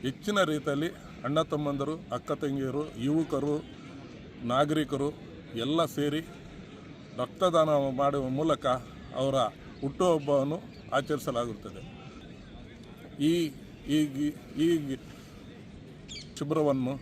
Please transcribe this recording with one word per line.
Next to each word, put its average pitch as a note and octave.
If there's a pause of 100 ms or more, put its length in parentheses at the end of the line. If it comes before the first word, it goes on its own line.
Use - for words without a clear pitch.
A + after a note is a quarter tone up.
ಹೆಚ್ಚಿನ G3+ (120)
ರೀತಿಯಲ್ಲಿ D3+ (380)
ಅಣ್ಣ D#3 (100)
ತಮ್ಮಂದಿರು, C#3+ (220)
ಅಕ್ಕ -
ತಂಗಿಯರು, C#3 (240)
ಯುವಕರು, D3 (960)
ನಾಗರಿಕರು C#3+ (560)
ಎಲ್ಲ D#3 (140)
ಸೇರಿ D3 (1000)
ರಕ್ತದಾನ D#3+ (300)
ಮಾಡುವ C#3 (100)
ಮೂಲಕ D3+ (540)
ಅವರ C3+ (460)
ಹುಟ್ಟುಹಬ್ಬವನ್ನು C#3+ (380)
ಆಚರಿಸಲಾಗುತ್ತದೆ. A#2+ (1500)
ಈ, - (600)
ಈ, D#3 (680)
ಈ E3+ (1700)
ಶಿಬಿರವನ್ನು C#3+